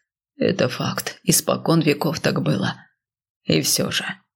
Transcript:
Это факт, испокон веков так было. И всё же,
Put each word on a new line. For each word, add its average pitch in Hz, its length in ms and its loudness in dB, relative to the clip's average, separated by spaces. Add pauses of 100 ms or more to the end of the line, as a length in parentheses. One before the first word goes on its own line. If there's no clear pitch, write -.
(380)
Это - 320 2
факт, - 540 -6
испокон 156 580 2
веков 147 380 0
так 139 220 0
было. 135 340 -2 (680)
И 160 180 2
всё - 300 0
же, - 140 -4 (300)